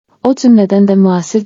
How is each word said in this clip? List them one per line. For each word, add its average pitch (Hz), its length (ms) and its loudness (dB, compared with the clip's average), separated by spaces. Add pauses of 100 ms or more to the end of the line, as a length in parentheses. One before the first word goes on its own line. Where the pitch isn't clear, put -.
(240)
O 262 100 0
cümlədən 202 520 2
də 196 140 0
müasir 185 460 -2